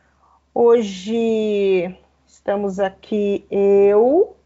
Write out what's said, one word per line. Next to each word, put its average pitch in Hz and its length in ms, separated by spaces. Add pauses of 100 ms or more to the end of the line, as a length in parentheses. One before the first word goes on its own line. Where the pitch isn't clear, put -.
(540)
Hoje 214 1400 (300)
estamos 202 520
aqui 202 720
eu, 202 960